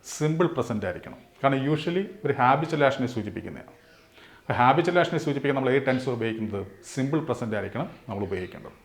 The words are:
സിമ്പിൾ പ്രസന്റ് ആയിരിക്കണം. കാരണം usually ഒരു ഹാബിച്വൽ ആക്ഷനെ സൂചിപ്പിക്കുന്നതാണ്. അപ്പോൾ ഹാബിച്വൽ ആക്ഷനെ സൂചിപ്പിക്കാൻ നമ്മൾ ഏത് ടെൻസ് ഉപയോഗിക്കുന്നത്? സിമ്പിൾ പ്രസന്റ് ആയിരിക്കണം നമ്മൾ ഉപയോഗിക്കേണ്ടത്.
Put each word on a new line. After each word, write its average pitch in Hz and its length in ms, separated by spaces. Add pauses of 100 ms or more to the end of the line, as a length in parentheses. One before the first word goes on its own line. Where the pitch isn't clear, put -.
സിമ്പിൾ 160 440
പ്രസന്റ് 113 380
ആയിരിക്കണം. 85 320 (260)
കാരണം 139 300
usually 170 300 (220)
ഒരു 139 80
ഹാബിച്വൽ 143 520
ആക്ഷനെ 127 220
സൂചിപ്പിക്കുന്നതാണ്. 95 640
അപ്പോൾ - 840
ഹാബിച്വൽ 147 460
ആക്ഷനെ 165 180
സൂചിപ്പിക്കാൻ 139 380
നമ്മൾ 131 140
ഏത് 135 180
ടെൻസ് 127 220
ഉപയോഗിക്കുന്നത്? 110 580 (160)
സിമ്പിൾ 139 360
പ്രസന്റ് 117 360
ആയിരിക്കണം 101 340 (200)
നമ്മൾ 101 140
ഉപയോഗിക്കേണ്ടത്. 90 480 (140)